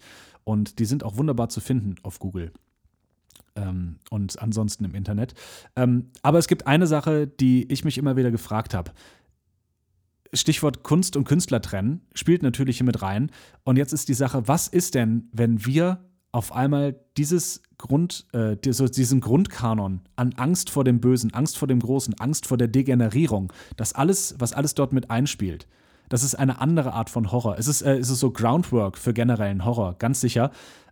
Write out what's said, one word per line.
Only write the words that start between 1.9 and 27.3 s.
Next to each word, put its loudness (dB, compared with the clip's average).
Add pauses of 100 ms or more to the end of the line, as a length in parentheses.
auf -12
Google. -8 (1040)
Ähm, -6 (120)
und -4
ansonsten -2
im -6
Internet. -4 (420)
Ähm, 2 (100)
aber 4
es 2
gibt 0
eine 4
Sache, 0
die 2
ich -2
mich -2
immer 0
wieder 2
gefragt -4
hab. -6 (1400)
Stichwort 0
Kunst 2
und 2
Künstler 0
trennen -2 (120)
spielt 2
natürlich 0
hier 0
mit 0
rein. -2 (320)
Und 4
jetzt 0
ist -2
die 0
Sache, -2
was 2
ist 0
denn, 0
wenn 0
wir 0 (300)
auf -4
einmal 0 (160)
dieses -2 (160)
Grund, -2
äh, 0
die-, 0
so 2
diesen 2
Grundkanon 0 (160)
an 0
Angst -2
vor 0
dem 4
Bösen, 2
Angst -2
vor -2
dem 2
Großen, 0
Angst -4
vor 0
der 2
Degenerierung, 2 (240)
das -4
alles, 0
was -2
alles -2
dort 0
mit 0
einspielt, -2 (400)
das 0
ist -2
eine 0
andere 2
Art -4
von -2